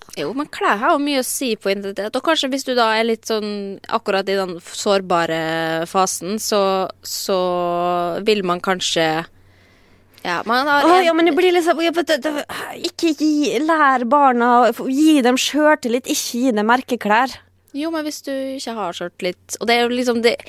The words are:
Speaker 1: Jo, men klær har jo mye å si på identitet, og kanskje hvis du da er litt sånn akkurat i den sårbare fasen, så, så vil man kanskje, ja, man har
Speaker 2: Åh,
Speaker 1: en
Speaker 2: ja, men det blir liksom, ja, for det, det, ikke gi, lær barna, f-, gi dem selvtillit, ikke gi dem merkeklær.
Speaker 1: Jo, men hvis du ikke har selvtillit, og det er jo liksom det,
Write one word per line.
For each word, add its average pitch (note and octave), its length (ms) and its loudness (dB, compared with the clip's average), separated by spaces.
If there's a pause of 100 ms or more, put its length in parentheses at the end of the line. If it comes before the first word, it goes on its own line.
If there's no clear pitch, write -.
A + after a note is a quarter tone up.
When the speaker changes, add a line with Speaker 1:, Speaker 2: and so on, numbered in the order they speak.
(160)
Speaker 1:
Jo, D3+ 160 -4
men C#4+ 160 -6
klær D4 320 -2
har D#4 140 2
jo C#4+ 80 0
mye C#4+ 180 -2
å B3 60 -4
si - 320 -4
på G3 160 -2
identitet, G3 420 -6
og C4 80 -6
kanskje D#4 300 0
hvis C4+ 100 -4
du C4 100 -2
da A3+ 200 2
er A3+ 160 2
litt A3+ 180 -4
sånn G#3 220 -4 (360)
akkurat G3 440 -2
i G3 80 0
den F#3 220 -4
sårbare F3+ 840 0 (480)
fasen, F#3+ 500 -2
så, G#3 220 0 (380)
så - 420 -4 (760)
vil G#3 260 0
man F3 180 0
kanskje, E3+ 460 0 (1080)
ja, E3+ 240 -4
man B3 220 0
har C#4+ 200 2
Speaker 2:
Åh, E4+ 120 6
Speaker 1:
en F#4 100 4
Speaker 2:
ja, E4 60 4
men E4 160 4
det D4 80 2
blir F4+ 160 4
liksom, E4+ 280 2
ja, E4 120 0
for E4 120 -2
det, D4+ 160 0
det, D4+ 120 -4 (560)
ikke E4+ 240 0
gi, D4 480 0
lær D4+ 440 2
barna, B3 460 4 (160)
f-, A#3+ 220 0
gi D4+ 320 4
dem B3 160 4
selvtillit, C4+ 720 2
ikke - 320 -4
gi B3+ 160 2
dem G#3 120 2
merkeklær. A#3+ 680 0 (380)
Speaker 1:
Jo, D#4 180 -6
men D#4 120 -4
hvis D4+ 200 -10
du C#4 80 -6
ikke C4+ 480 -6
har F3 160 -6
selvtillit, - 640 -8
og A3 80 -4
det A#3 80 4
er A#3+ 80 2
jo A#3+ 80 0
liksom B3 280 0
det, A3+ 140 4 (140)